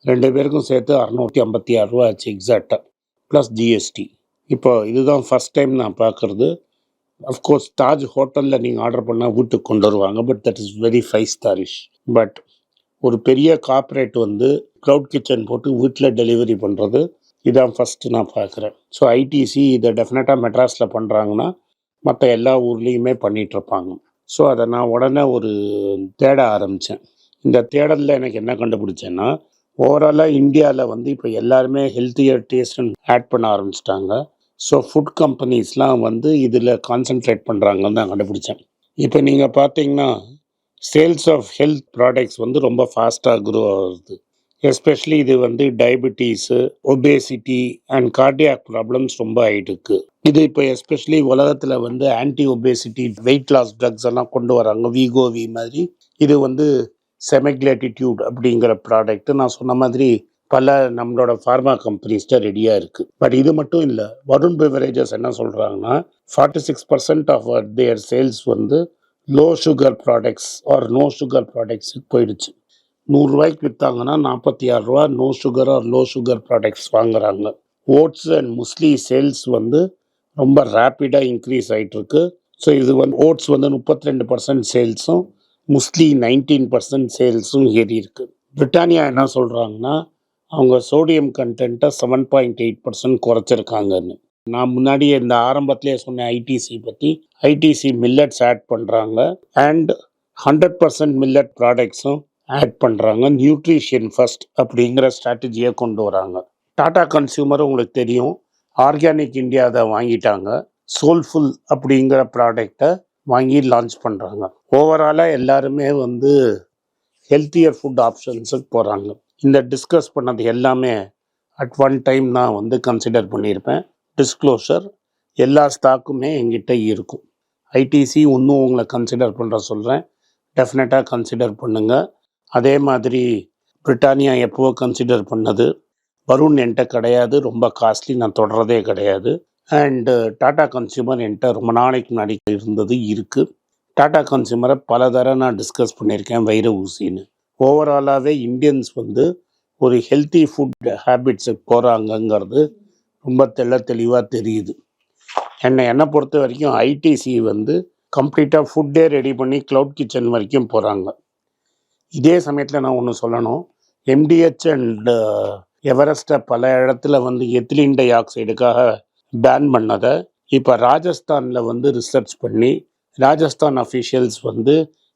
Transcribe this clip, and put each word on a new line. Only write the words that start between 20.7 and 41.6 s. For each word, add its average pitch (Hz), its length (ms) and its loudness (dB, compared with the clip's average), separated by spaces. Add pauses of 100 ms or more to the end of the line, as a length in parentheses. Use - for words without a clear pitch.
பண்றாங்கன்னா 107 600 -2 (560)
மத்த 135 320 2
எல்லா 127 240 2
ஊர்லயுமே 120 540 -2
பண்ணிட்டு 104 440 -4
இருப்பாங்க. 92 360 -8 (340)
So - 220 -2
அதை 117 160 0
நான் 120 300 -2
உடனே 135 280 0 (120)
ஒரு 107 160 -4 (640)
தேட 135 220 4 (100)
ஆரம்பிச்சேன். 101 540 -6 (420)
இந்த 123 160 4 (100)
தேடல்ல 147 480 0
எனக்கு 113 240 -6
என்ன 123 120 -4
கண்டுபிடிச்சேன்னா, 101 760 -4 (480)
overall-ஆ 147 460 4 (140)
இந்தியால 139 480 2
வந்து 113 240 -8
இப்ப 131 180 -6
எல்லாருமே 131 600 0
ஹெல்த்தியர் 127 580 0
டேஸ்ட்னு 123 440 -2 (160)
ஆட் 123 220 0
பண்ண 113 200 -2
ஆரம்பிச்சிட்டாங்க. 98 640 -4 (480)
So - 200 2
ஃபுட் 147 400 -4
கம்பெனிஸ்லாம் 127 800 0
வந்து 113 360 -2
இதுல 123 380 2 (140)
கான்சென்ட்ரேட் 123 580 -2
பண்றாங்கன்னு 101 520 0
நான் 101 120 -2
கண்டுபிடிச்சேன். 101 500 -8 (380)
இப்ப 147 220 2
நீங்க 139 340 4
பாத்தீங்கன்னா, 143 540 0 (760)
sales 156 440 2
of 151 160 4 (160)
health 147 240 0 (140)